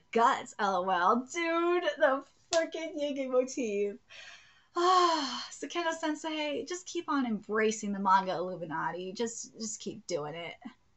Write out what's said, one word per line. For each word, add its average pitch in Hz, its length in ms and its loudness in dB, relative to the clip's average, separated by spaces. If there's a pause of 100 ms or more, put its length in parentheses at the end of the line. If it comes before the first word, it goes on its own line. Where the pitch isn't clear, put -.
(100)
guts, 233 480 2
L 196 260 2
O 190 60 0
L. 196 420 4
Dude, 339 520 2 (140)
the 277 260 4 (280)
frickin' 320 480 0
Yagi 269 300 -2
motif. 226 640 0 (800)
Ah, 339 760 4
Sakano 330 400 -4
Sensei, 302 760 -4
just 349 180 -8
keep 339 220 -6
on 277 180 2
embracing 214 680 0
the 190 80 -4
manga 190 320 4
Illuminati. 170 800 -6
Just, - 460 -8
just 220 220 -10
keep 196 260 -10
doing 151 280 -6
it. 170 200 -10 (420)